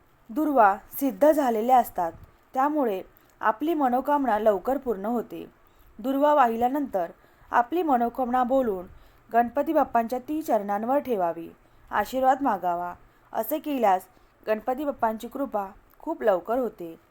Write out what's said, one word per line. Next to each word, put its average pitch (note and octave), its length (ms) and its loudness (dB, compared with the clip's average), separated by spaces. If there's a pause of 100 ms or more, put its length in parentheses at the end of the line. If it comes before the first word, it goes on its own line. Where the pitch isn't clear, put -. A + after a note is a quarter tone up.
(300)
दुर्वा A#3 460 4 (240)
सिद्ध C#4 320 4
झालेल्या B3 460 4
असतात, F3+ 340 -2 (420)
त्यामुळे C4 480 0 (380)
आपली D4 340 0
मनोकामना C4 640 0
लवकर G#3+ 380 0
पूर्ण A3+ 280 -6
होते. F#3 460 -6 (480)
दुर्वा C4+ 360 2
वाहिल्यानंतर A#3+ 720 2 (440)
आपली E4 320 0
मनोकामना B3 640 0
बोलून A#3 420 0 (460)
गणपती A#3+ 400 0
बाप्पांच्या B3+ 460 0
ती D4+ 240 -6
चरणांवर A3 560 0
ठेवावी, F3 500 -4 (420)
आशीर्वाद C4 520 0
मागावा. F3+ 520 -2 (380)
असे C#4 260 -4
केल्यास A#3 440 0 (440)
गणपती B3+ 380 -2
बाप्पांची A#3 440 -4
कृपा A3 380 -6 (320)
खूप D#4+ 240 -8
लवकर G#3 360 2
होते, F3 420 -8 (100)